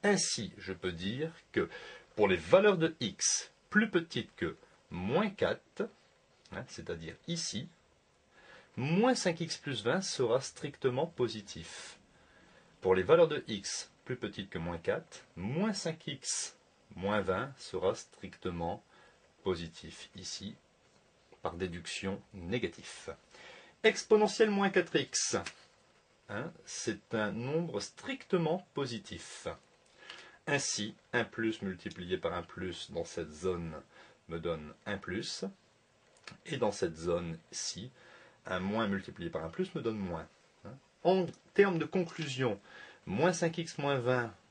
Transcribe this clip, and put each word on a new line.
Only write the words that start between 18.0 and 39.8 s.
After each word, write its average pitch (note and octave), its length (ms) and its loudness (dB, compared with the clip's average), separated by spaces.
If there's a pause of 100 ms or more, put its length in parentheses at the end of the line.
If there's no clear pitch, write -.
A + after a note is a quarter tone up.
positif E2 720 -6
ici, F#2+ 400 -10 (840)
par E2+ 140 -4
déduction F2+ 640 -4 (120)
négatif. F2+ 760 -6 (760)
Exponentielle G#3+ 680 6
moins G3 180 4
quatre F3 260 2
x, - 400 0 (920)
hein, D3 240 -6 (120)
c'est - 480 -6
un G#2+ 180 0
nombre C3+ 480 -2
strictement F3+ 920 -2
positif. A#2 760 -8 (1000)
Ainsi, C3 460 0 (180)
un A#2+ 120 2
plus A2+ 400 -2
multiplié F2+ 540 -4
par E2+ 180 -2
un F2 80 -4
plus F2+ 480 -10
dans E2 140 -4
cette D#2 260 -8
zone E2+ 420 -4 (540)
me E2 120 -6
donne D#2+ 360 -6 (100)
un G2+ 120 -4
plus, G2+ 480 -6 (1000)
et - 120 -4
dans A2 140 2
cette E2 240 -2
zone-ci, E2+ 960 -4 (540)
un F2+ 140 -2
moins G#2 280 0
multiplié F#2+ 440 -4
par D#2 120 -4
un E2 60 -4
plus - 240 -4
me D3 80 -6